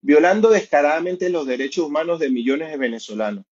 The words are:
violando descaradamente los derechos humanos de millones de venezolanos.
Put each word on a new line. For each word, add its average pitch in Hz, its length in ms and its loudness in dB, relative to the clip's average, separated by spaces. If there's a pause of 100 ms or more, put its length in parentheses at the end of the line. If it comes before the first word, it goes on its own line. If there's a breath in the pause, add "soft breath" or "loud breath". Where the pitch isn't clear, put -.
violando 185 480 4
descaradamente 180 800 0
los 160 180 -4
derechos 135 380 -4
humanos 160 340 -4
de 151 100 -2
millones 131 400 -2
de 151 80 -10
venezolanos. 110 760 -6